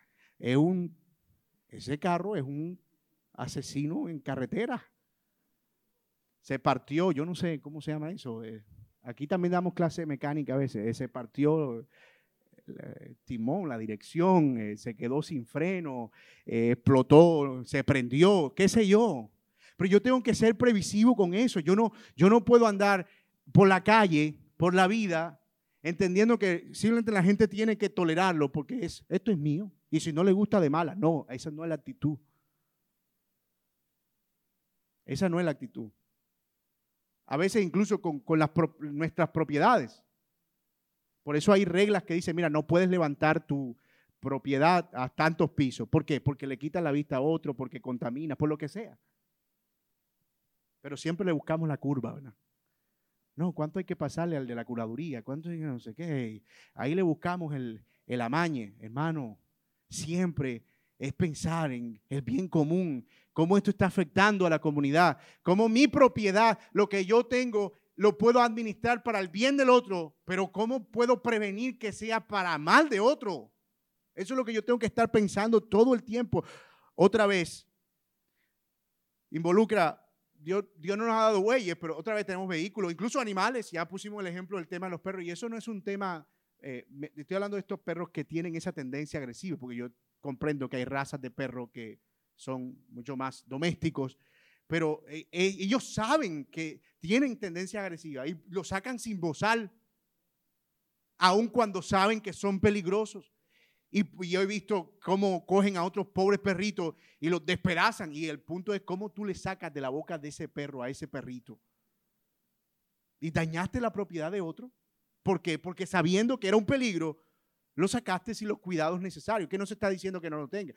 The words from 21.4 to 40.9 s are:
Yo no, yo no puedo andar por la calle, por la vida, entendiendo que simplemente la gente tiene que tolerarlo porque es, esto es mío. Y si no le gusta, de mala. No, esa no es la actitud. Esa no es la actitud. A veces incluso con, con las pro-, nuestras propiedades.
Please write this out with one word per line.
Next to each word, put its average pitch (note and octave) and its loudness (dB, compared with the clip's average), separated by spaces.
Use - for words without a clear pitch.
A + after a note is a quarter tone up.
Yo E3 2
no, G#3+ 4
yo F3+ 6
no A#3 6
puedo A#3+ 8
andar G3+ 2
por G3 10
la F#3 6
calle, E3 4
por F3 2
la F#3 6
vida, F3 -2
entendiendo F#3+ 2
que F3+ -2
simplemente A3+ 0
la G3 2
gente G3+ 4
tiene G#3+ 0
que G#3 0
tolerarlo E3+ 2
porque A3 -6
es, - -10
esto F#3+ -2
es F#3 2
mío. D3+ -2
Y D#3 0
si E3 -4
no D#3 0
le G3 6
gusta, G3+ 2
de D#3 4
mala. D#3 -2
No, D#3 0
esa C3 -10
no D3+ -12
es E3+ -6
la D#3 -4
actitud. C#3+ -6
Esa C#3 -2
no E3+ 0
es F3+ 0
la D#3 0
actitud. A#2+ -12
A C#3 -4
veces G3 2
incluso F#3 0
con, D3+ -4
con D#3+ 0
las D3+ 2
pro-, E3 0
nuestras D3+ -2
propiedades. D3+ 0